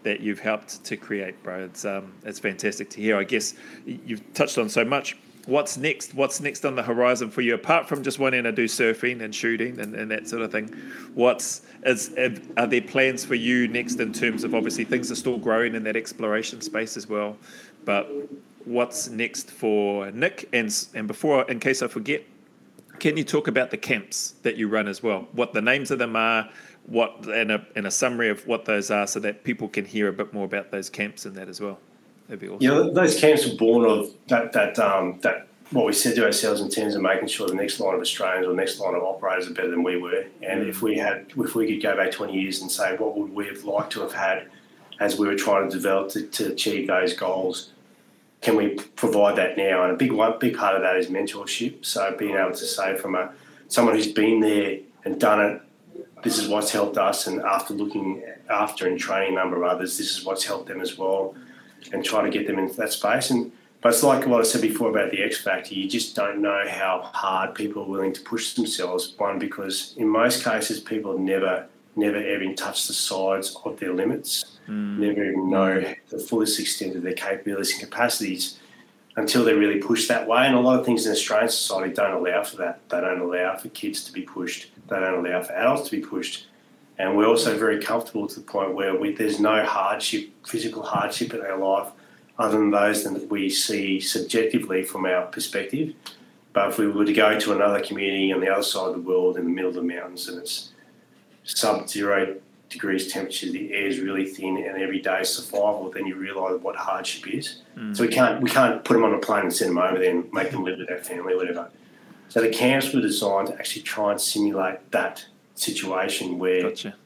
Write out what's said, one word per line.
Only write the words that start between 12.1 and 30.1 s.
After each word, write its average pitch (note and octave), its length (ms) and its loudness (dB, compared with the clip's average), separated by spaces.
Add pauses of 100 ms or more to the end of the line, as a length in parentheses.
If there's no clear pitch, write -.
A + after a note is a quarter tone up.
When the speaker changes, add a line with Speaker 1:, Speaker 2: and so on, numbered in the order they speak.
Speaker 1:
are A#2 100 2
there A#2+ 140 2
plans C3 440 0
for B2+ 100 -2
you A#2+ 320 2
next A#2+ 320 -4
in A2 140 -2
terms A2+ 300 -2
of, A2+ 100 -4
obviously, A2+ 320 -2
things B2 260 -2
are A2+ 40 -4
still B2 240 -2
growing A2+ 340 2
in A2+ 100 -6
that G#2+ 120 -2
exploration A2+ 640 -4
space A2 340 -6
as G#2+ 140 -12
well, G#2 280 -4 (480)
but G2+ 260 0 (540)
what's A#2+ 440 -2
next A2+ 400 -6
for G2+ 600 0
Nick? D3 420 -4
And A#2 140 2
s-, - 260 -4
and G#2+ 140 -6
before, C3+ 420 2
in A#2+ 100 -4
case C3 220 0
I B2 60 -2
forget, B2 360 -4 (760)
can D#3 180 2
you D#3 60 0
talk D3 240 0
about B2 240 2
the A2+ 60 -8
camps - 680 -4
that A#2 140 -2
you A2 100 0
run G#2 200 0
as G2 140 -8
well? G2 300 -2
What A#2 220 -2
the A2 80 2
names B2+ 280 0
of C3+ 80 0
them A#2 180 -2
are, A2+ 320 2 (380)
what, A2+ 420 0
and G#2+ 240 0
a, G#2 140 0 (100)
and G2+ 120 -4
a - 40 -2
summary A#2+ 380 0
of G#2 160 -4
what A#2 200 -2
those G#2 260 0
are G2+ 160 2
so G#2 140 -4
that G#2 220 -6
people A2 240 -4
can G2+ 180 -4
hear G#2 220 -2
a F#2+ 60 0